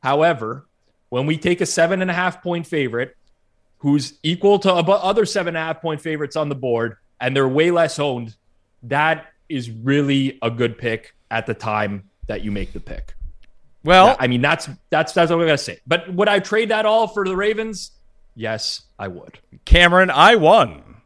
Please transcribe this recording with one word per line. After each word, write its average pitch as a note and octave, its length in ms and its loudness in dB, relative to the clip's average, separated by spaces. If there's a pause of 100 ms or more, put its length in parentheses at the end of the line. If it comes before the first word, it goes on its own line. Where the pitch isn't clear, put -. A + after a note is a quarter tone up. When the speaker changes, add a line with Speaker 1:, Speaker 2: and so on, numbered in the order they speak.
Speaker 1:
However, C3+ 680 0 (400)
when C3 180 -2
we D#3 100 -2
take F3 240 -2
a E3+ 60 0
seven F3 340 0
and F#3 120 -2
a - 20 -4
half F3+ 300 -4
point F3 200 -4
favorite, B2+ 520 -4 (640)
who's C#3+ 440 -2
equal F#3+ 380 2
to G3 80 0
abo-, F3+ 340 2
other G3+ 220 0
seven F3 320 -4
and - 0 -
a D#3+ 100 -4
half D#3+ 140 -6
point D#3 200 -6
favorites D3+ 360 -8
on D3+ 120 -2
the C#3+ 60 -4
board, A#2+ 420 -4 (240)
and B2+ 140 -2
they're C3+ 140 2
way D#3+ 240 2
less E3 260 0
owned, B2 380 -4 (480)
that D3+ 420 0 (220)
is B2 200 -8
really C3+ 760 0
a A#2 100 -2
good A#2 260 -4
pick A2+ 380 -8 (120)
at A2+ 180 -4
the A2+ 80 -6
time G#2 500 -4 (240)
that G2 160 -8
you G#2 80 -6
make G2 200 -8
the F#2 80 -12
pick. - 340 -14 (680)
Speaker 2:
Well, F#3 380 6
Speaker 1:
I B2+ 80 0
mean, B2 140 0
that's, D3+ 260 -2 (220)
that's, D#3+ 220 -2
that's E3+ 180 2
what E3 100 0
I'm E3+ 60 0
gonna D3 120 2
say. - 300 -10
But F3 260 -2
would F3+ 140 2
I G3+ 100 2
trade G#3+ 300 -2
that G#3+ 180 0
all A3 220 2
for G#3 180 -6
the F#3+ 80 -4
Ravens? G#3 560 -6 (460)
Yes, A2 460 -8 (140)
I G2 120 -10
would. - 320 -18 (240)
Speaker 2:
Cameron, F3 460 6
I F3 260 8
won. D3+ 480 4 (220)